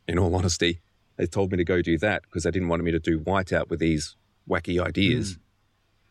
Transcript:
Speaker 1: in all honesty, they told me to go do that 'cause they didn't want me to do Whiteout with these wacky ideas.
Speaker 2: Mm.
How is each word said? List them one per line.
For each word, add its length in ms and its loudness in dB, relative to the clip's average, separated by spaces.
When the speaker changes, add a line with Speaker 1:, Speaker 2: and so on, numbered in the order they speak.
Speaker 1:
in 100 0
all 160 2
honesty, 460 0
they 100 0
told 240 -2
me 80 0
to 60 2
go 180 2
do 160 2
that 320 -2
'cause 140 -4
they 60 2
didn't 180 -2
want 140 0
me 80 0
to 80 0
do 220 0
Whiteout 480 0
with 120 -4
these 360 0
wacky 360 0
ideas. 500 0
Speaker 2:
Mm. 40 -14